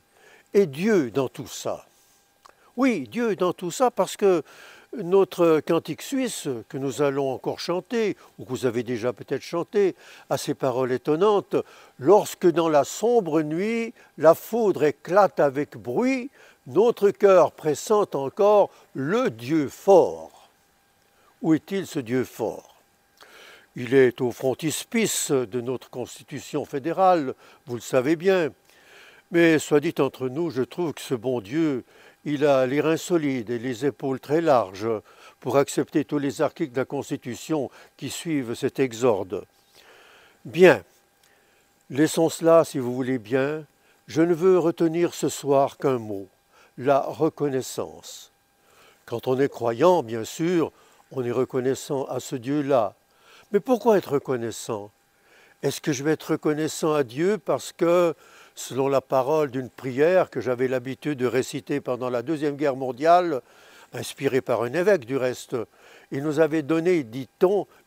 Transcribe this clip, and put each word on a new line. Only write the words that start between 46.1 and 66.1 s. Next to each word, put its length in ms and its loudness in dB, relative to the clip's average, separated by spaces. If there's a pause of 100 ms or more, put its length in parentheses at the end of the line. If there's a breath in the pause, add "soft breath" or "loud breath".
la 220 2
reconnaissance. 1300 -6 (720 soft breath)
Quand 220 -6
on 120 0
est 100 2
croyant, 540 2
bien 220 -8
sûr, 460 -2 (400 soft breath)
on 120 -6
est 80 -4
reconnaissant 720 -2
à 140 -8
ce 160 -10
Dieu-là. 600 0 (560 soft breath)
Mais 80 2
pourquoi 380 2
être 160 -2
reconnaissant ? 800 -6 (720 soft breath)
Est-ce 180 -4
que 100 -2
je 120 -4
vais 80 0
être 200 -4
reconnaissant 640 -2
à 100 2
Dieu 340 -2
parce 340 -4
que, 420 2 (420 loud breath)
selon 320 -4
la 140 2
parole 500 0
d'une 180 -6
prière 600 0
que 100 -6
j'avais 280 0
l'habitude 500 -6
de 80 -2
réciter 560 -4
pendant 280 -6
la 120 -2
Deuxième 340 -4
Guerre 200 -2
mondiale, 640 2 (500 loud breath)
inspirée 500 -2
par 200 -2
un 120 -4
évêque 320 2
du 120 -6
reste, 400 -4 (540 soft breath)